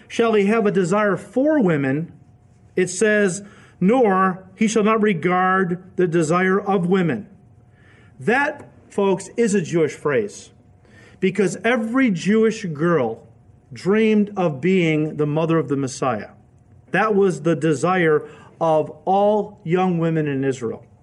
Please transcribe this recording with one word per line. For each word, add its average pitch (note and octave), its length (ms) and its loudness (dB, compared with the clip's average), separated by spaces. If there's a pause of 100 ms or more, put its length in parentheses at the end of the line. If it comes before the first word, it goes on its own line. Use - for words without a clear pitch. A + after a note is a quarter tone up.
shall A3+ 280 0
he G3+ 120 4
have G#3+ 200 2
a G#3 40 2
desire G3 460 0
for D4+ 440 0
women." D3+ 520 0 (640)
It F#3 140 0
says, G#3 520 0 (380)
"Nor F#3+ 640 2 (100)
he A3 140 0
shall G#3+ 160 2
not A3 180 2
regard F#3 800 0 (140)
the F3+ 100 2
desire F3 540 2
of G3 260 0
women." E3+ 400 0 (960)
That, B3 500 -2 (180)
folks, G3 480 -2
is A3+ 160 2
a G3+ 80 2
Jewish D3+ 340 -2
phrase, B2 580 -4 (680)
because F#3+ 460 0
every A#3 480 0
Jewish G#3+ 540 0
girl D3 600 -2 (460)
dreamed G#3 640 2
of E3 240 -2
being D#3 560 0
the D3 100 0
mother D#3+ 320 0
of C#3+ 80 -2
the C3+ 100 -2
Messiah. B2+ 520 -4 (640)
That G#3+ 220 0
was F#3 280 0
the E3 140 0
desire D#3 680 0 (360)
of D#3 320 0 (140)
all G3+ 600 0
young F3+ 340 0
women D#3+ 280 0
in C3+ 180 -2
Israel. A#2+ 420 -6 (160)